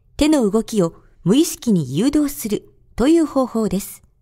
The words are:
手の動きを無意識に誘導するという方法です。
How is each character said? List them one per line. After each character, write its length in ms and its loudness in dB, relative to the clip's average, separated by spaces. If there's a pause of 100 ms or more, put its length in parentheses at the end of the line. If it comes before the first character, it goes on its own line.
(180)
手 100 2
の 220 2
動 140 0
き 180 -2
を 140 -2 (280)
無 140 4
意 80 4
識 260 -4
に 240 0
誘 100 0
導 240 0
す 200 -10
る 180 -6 (280)
と 120 0
い 120 4
う 80 2
方 180 -2
法 240 -2
で 100 -2
す。 220 -12 (200)